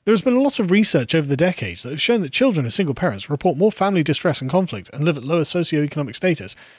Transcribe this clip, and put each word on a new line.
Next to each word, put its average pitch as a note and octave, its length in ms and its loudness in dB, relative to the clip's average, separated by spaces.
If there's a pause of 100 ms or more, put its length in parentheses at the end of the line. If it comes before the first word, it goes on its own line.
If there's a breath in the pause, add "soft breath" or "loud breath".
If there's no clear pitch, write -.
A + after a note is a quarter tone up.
There G3+ 60 4
has G#3 100 4
been B3 140 2
a B3+ 60 4
lot C#4 180 0
of F#3+ 100 0
research F#3 460 2
over D3+ 120 2
the C#3 100 0
decades C3+ 460 -2
that B2 80 -10
have D3+ 100 -6
shown A#3 220 2
that C3 100 -6
children G3 320 2
of A2 80 -4
single D#3 200 0
parents - 360 -4
report D3 280 0
more G3+ 140 4
family F#3+ 320 0
distress D#3 380 0
and C3 100 -6
conflict F#3 400 -2
and D3 140 -2
live D#3+ 120 2
at A#2 60 -10
lower D#3+ 200 0
socioeconomic D3 680 -2
status D#3+ 440 -2 (220 loud breath)